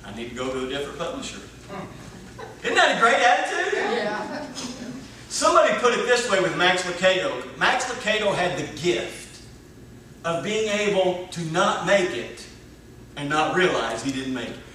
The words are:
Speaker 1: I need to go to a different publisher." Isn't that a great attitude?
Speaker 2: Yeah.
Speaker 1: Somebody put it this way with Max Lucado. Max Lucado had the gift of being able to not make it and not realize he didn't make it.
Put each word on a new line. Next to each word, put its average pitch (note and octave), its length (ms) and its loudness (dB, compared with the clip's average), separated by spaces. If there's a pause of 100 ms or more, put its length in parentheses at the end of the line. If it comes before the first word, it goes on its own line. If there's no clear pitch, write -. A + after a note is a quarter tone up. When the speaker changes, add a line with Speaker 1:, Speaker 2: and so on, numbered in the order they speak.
Speaker 1:
I G#2 120 -14
need A#2 140 -10
to A#2 60 -12
go C3 160 -4
to C3 140 -4
a B2+ 40 -6
different C#3+ 280 -6
publisher." - 420 -8 (1200)
Isn't - 120 0
that D4+ 220 6
a - 20 -4
great B3+ 220 6
attitude? C#4+ 520 2
Speaker 2:
Yeah. A#3 720 -2 (800)
Speaker 1:
Somebody D#4+ 520 4
put A#3+ 140 4
it G3+ 120 0
this A#3+ 260 4
way F#3+ 80 4
with F3 160 2
Max F3+ 280 2
Lucado. F#3 760 0
Max - 340 2
Lucado G#3 420 0
had F3+ 240 0
the D3 100 -6 (120)
gift - 640 -2 (800)
of E3+ 220 -2
being G#3+ 240 0
able F#3 600 2
to E3+ 100 -8 (100)
not F#3 340 2
make F#3 260 4
it - 360 -8 (720)
and D3 100 -6
not D#3 260 2
realize - 480 2
he C3+ 120 -2
didn't C3 200 -4
make A#2 140 -6
it. G#2 80 -10 (180)